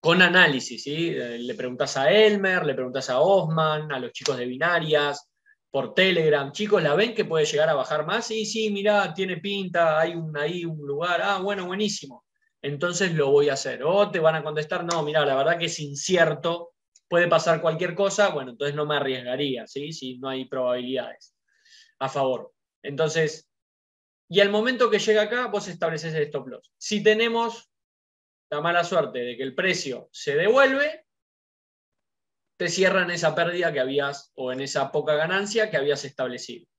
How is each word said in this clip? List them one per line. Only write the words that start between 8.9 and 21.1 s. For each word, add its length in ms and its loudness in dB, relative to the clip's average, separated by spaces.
tiene 220 -4
pinta, 640 0
hay 140 0
un, 220 -8
ahí 280 -4
un 220 -8
lugar". 360 -2
"Ah, 160 0
bueno, 280 -4
buenísimo. 580 -6
Entonces 540 -2
lo 160 2
voy 180 6
a 40 0
hacer". 320 -6
O 260 2
te 80 -2
van 160 4
a 80 -2
contestar, 420 -4
"No, 200 -2
mirá, 200 2
la 120 2
verdad 200 2
que 100 -4
es 120 -6
incierto, 960 0
puede 200 4
pasar 320 4
cualquier 340 -2
cosa, 360 2
bueno, 200 -6
entonces 240 -4
no 120 -2
me 100 0
arriesgaría, 720 -4
¿sí? 240 -10
Si 260 -12
no 100 -8
hay 180 -6
probabilidades 920 -4